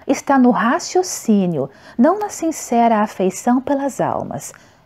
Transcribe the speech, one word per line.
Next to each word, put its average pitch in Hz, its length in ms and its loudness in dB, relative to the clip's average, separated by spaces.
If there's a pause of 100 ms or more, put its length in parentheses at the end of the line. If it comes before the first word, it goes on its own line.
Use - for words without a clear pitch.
está 277 320 2
no 247 120 6
raciocínio, 202 1200 0 (260)
não 320 220 4
na 415 100 -6
sincera 233 720 0
afeição 208 580 0
pelas 277 440 -4
almas. - 500 -6 (340)